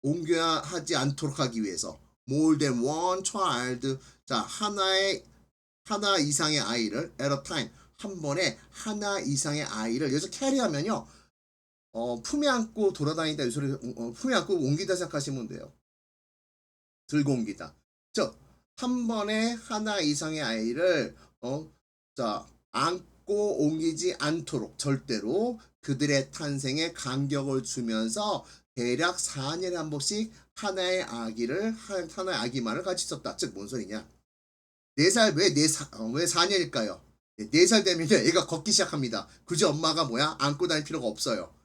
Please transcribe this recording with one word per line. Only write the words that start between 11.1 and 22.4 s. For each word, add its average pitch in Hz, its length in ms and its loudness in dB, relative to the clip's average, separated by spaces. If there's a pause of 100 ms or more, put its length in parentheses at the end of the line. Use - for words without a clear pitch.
어, 113 300 -4
품에 294 240 0
안고 220 460 2
돌아다니다 156 520 -2
이 120 60 0
소리, 139 220 -2
어, 120 400 -8
품에 254 220 -2
안고 185 200 2
옮기다 160 400 0
생각하시면 139 540 -4
돼요. - 240 -12 (1400)
들고 143 240 2
옮기다. 104 420 -4 (380)
즉, - 240 -2 (400)
한 247 320 -2
번에 220 460 0
하나 214 460 -2
이상의 156 420 0
아이를, 120 760 0 (240)
어, 143 280 -6 (460)
자, 107 320 -2 (240)